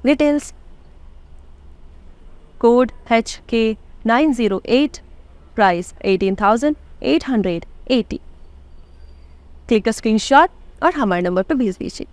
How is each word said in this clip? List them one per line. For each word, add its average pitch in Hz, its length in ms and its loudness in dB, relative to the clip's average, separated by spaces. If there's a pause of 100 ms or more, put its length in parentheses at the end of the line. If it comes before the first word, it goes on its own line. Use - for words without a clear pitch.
Details, 294 420 0 (2250)
code 240 320 2 (160)
H 226 240 0 (160)
K 226 100 0 (500)
nine 277 280 2
zero 202 200 0 (180)
eight, 294 240 -2 (540)
प्राइस 185 380 0 (200)
एटीन 190 280 0
थाउजेंड 233 360 2 (260)
एट 277 260 0
हंड्रेड 185 360 -2 (260)
एटी। 247 300 0 (1500)
क्लिक 220 200 2
a 220 40 -2
स्क्रीनशॉट 269 580 2 (320)
और 359 120 0
हमारे 190 280 -2
नंबर 180 200 0
पे 311 120 -2
भेज 226 240 -2
दीजिए। - 340 -10